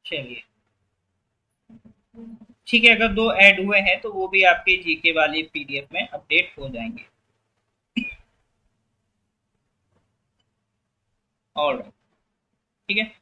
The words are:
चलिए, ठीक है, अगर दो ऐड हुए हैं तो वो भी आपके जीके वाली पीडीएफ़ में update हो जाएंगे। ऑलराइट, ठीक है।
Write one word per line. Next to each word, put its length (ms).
चलिए, 380
ठीक 160
है, 120
अगर 120
दो 260
ऐड 320
हुए 140
हैं 220
तो 100
वो 160
भी 160
आपके 340
जीके 340
वाली 320
पीडीएफ़ 500
में 140
update 520
हो 100
जाएंगे। 360
ऑलराइट, 340
ठीक 100
है। 60